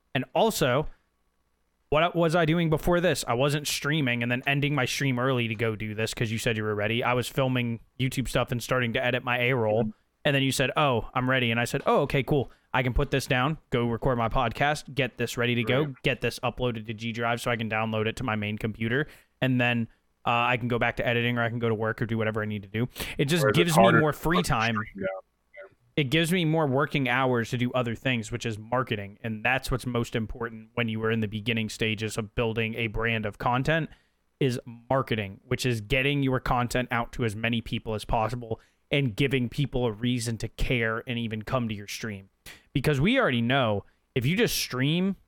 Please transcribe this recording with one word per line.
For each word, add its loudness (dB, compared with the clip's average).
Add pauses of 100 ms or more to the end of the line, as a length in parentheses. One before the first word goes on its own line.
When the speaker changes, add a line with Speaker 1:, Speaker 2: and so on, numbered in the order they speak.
(140)
Speaker 1:
And 0
also, 2 (1000)
what 2
was 4
I 6
doing 2
before 2
this? 2
I 0
wasn't 0
streaming 0
and 0
then -2
ending 2
my 2
stream 0
early 2
to -4
go 0
do -6
this -4
'cause -2
you -2
said 0
you -2
were -2
ready. 0
I 2
was 0
filming 0 (180)
YouTube -2
stuff 0
and -2
starting 0
to 0
edit 0
my 0
A-roll. 2
Speaker 2:
Mm-hmm. -2 (340)
Speaker 1:
And 4
then 2
you 2
said, 0
"Oh, 2
I'm 0
ready." 2
And 2
I 2
said, -2
"Oh, 4
okay, 0
cool. 0 (220)
I 2
can -2
put 0
this 0
down, 0 (100)
go 0
record 0
my 0
podcast, 0
get -2
this -4
ready 2
to 2
go, 2
Speaker 2:
Right. -6
Speaker 1:
get 0
this -2
uploaded -4
to -8
G -6
Drive -2
so -2
I 0
can -4
download 0
it -2
to -4
my 0
main -4
computer. -2 (340)
And 2
then, 2 (360)
uh, 0
I 2
can -4
go 0
back 0
to -2
editing 2
or 0
I 0
can -4
go 0
to 2
work -2
or 0
do -2
whatever 0
I -2
need -6
to -18
do." -2 (300)
It 2
just 2
Speaker 2:
Whereas 6
it's 4
Speaker 1:
gives 2
me 8
Speaker 2:
harder 8
Speaker 1:
more 2
Speaker 2:
to -12
Speaker 1:
free 0
Speaker 2:
put 0
the 0
Speaker 1:
time. 2
Speaker 2:
stream -4 (100)
down. -8
Yeah. -8
Speaker 1:
It -
gives 0
me 2
more 2
working 0
hours 2
to -2
do 0
other 0
things, -2
which -6
is -4
marketing. -4
And -6
that's 0
what's -2
most -2
important -6
when 0
you -2
were 0
in 2
the 0
beginning -2
stages -2
of -6
building 0
a -2
brand -2
of -8
content, 0 (480)
is 2 (300)
marketing, 0
which -4
is 0
getting 0
your 2
content 0
out -2
to -2
as -2
many -2
people -6
as -6
possible, -2 (320)
and 0
giving 2
people -2
a 0
reason -2
to -6
care 0
and -4
even -4
come -2
to -4
your -10
stream. -10 (440)
Because 0
we 4
already 2
know 2 (300)
if 0
you 2
just 2
stream, 0 (120)